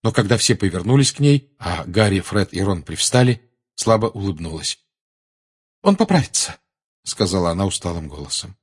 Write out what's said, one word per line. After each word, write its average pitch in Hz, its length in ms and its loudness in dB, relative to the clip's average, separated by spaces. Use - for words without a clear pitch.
но 113 80 2
когда 113 260 2
все 110 180 2
повернулись 101 560 2
к - 80 -16
ней, 143 380 2
а 87 280 -6
Гарри, 98 340 2
Фред 95 340 -2
и 92 80 -4
Рон 95 220 -2
привстали, 123 680 0
слабо 113 320 2
улыбнулась. 85 760 -8
«Он 202 140 4
поправится», — - 640 0
сказала 87 460 -2
она 92 140 0
усталым 85 420 -6
голосом. 73 560 -12